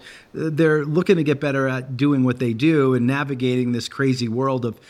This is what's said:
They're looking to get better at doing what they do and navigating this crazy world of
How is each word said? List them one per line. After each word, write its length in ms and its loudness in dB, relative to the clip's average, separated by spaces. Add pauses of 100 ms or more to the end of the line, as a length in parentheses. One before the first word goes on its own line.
(340)
They're 500 0
looking 320 2
to 80 2
get 160 0
better 300 -2
at 260 -8
doing 300 2
what 140 0
they 120 0
do 440 2
and 120 2
navigating 640 -2
this 160 -4
crazy 400 0
world 380 -2
of 120 -6 (120)